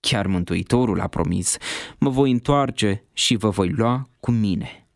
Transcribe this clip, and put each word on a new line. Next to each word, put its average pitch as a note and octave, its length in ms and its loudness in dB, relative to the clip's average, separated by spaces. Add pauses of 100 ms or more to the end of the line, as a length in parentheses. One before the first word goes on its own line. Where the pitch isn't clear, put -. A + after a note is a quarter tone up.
Chiar G2+ 260 -2
Mântuitorul F#2 720 0
a - 80 -4
promis: - 500 -2 (400)
"Mă C#3 120 2
voi C3+ 220 2
întoarce B2 720 0 (100)
și - 220 0
vă G#2+ 140 2
voi F#2 200 0
lua A#2+ 400 0 (100)
cu - 120 -2
mine." G#2 640 -2